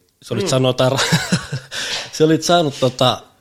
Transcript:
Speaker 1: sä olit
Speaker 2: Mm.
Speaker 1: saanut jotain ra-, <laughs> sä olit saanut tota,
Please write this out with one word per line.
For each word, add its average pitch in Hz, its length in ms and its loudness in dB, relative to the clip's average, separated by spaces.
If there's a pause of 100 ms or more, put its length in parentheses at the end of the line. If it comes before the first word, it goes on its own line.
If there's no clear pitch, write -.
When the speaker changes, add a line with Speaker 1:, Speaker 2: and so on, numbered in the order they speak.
(240)
Speaker 1:
sä - 100 -10
olit 120 100 -2
Speaker 2:
Mm. 180 60 -4
Speaker 1:
saanut 131 200 2
jotain 127 220 2
ra-, 135 240 0 (460)
<laughs> - 560 -8
sä 156 80 2
olit 160 180 2
saanut 175 360 2
tota, 127 420 2 (200)